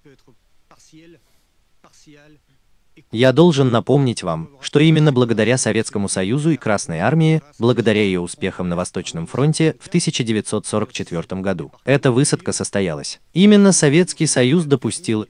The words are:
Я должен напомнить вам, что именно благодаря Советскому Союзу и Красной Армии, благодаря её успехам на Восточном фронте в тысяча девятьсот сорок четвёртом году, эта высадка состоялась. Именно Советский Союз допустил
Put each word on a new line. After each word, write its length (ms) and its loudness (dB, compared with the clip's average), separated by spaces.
Я 220 4
должен 380 4
напомнить 520 0
вам, 280 -6
что 200 0
именно 320 4
благодаря 440 0
Советскому 540 -4
Союзу 400 -2
и 80 0
Красной 400 -4
Армии, 420 0
благодаря 460 2
её 160 -2
успехам 480 -8
на 80 -4
Восточном 500 -8
фронте 540 0
в 80 -20
тысяча 360 -2
девятьсот 420 -4
сорок 260 -4
четвёртом 480 -8
году, 320 -6
эта 260 2
высадка 400 -2
состоялась. 640 -6
Именно 400 6
Советский 540 2
Союз 380 2
допустил 640 -2